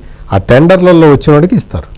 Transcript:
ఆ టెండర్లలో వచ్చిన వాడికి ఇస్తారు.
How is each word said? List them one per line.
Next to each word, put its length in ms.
ఆ 60
టెండర్లలో 720
వచ్చిన 240
వాడికి 240
ఇస్తారు. 280